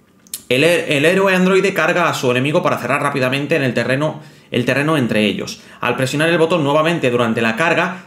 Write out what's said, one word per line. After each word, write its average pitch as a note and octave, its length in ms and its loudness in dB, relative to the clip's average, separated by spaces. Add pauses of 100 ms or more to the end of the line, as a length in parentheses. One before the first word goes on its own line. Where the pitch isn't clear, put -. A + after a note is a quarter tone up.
(500)
El C3 140 2
he-, D#3+ 340 0
el C#3+ 80 2
héroe F#3+ 280 2
androide F#3 380 2
carga E3 380 0
a B2+ 40 -2
su C3 160 -2
enemigo C#3+ 320 0
para C3 140 0
cerrar B2 260 -2
rápidamente C#3 540 -2
en C#3+ 60 0
el B2+ 100 0
terreno, B2+ 480 -2 (300)
el A#2+ 160 -2
terreno C#3+ 320 0
entre G#2+ 260 0
ellos. - 380 -4 (180)
Al B2 160 -2
presionar C#3+ 320 -2
el E3+ 80 2
botón D#3+ 260 2
nuevamente D3+ 480 0
durante A#2 300 0
la A2+ 160 0
carga, E3 500 -2